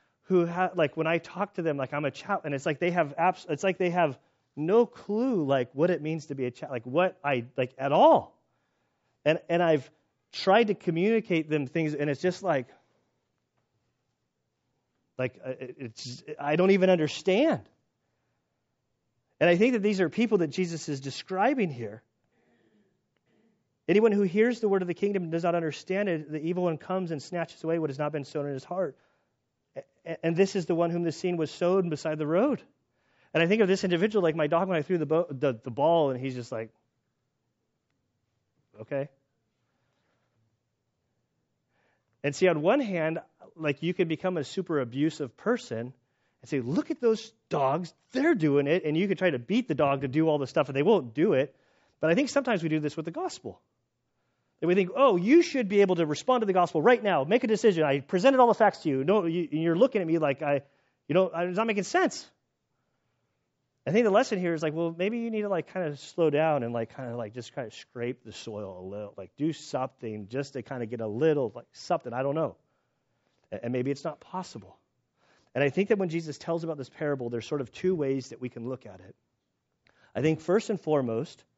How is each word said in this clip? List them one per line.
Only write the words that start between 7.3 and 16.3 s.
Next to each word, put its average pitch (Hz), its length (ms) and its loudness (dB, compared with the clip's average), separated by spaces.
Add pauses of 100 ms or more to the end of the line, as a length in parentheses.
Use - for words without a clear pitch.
like, 131 200 -2
at 139 140 -4
all. 220 500 4 (840)
And, 156 240 2
and 170 120 2
I've 160 300 2 (420)
tried 208 360 4
to 208 60 -2
communicate 175 760 0
them 147 160 0
things, 156 260 -2
and 147 160 -2
it's 143 140 -4
just 180 200 -2
like, 151 260 -2 (2500)
like, 127 260 -6
uh, 127 60 -8
it, 127 280 -14
it's, 123 440 -16 (160)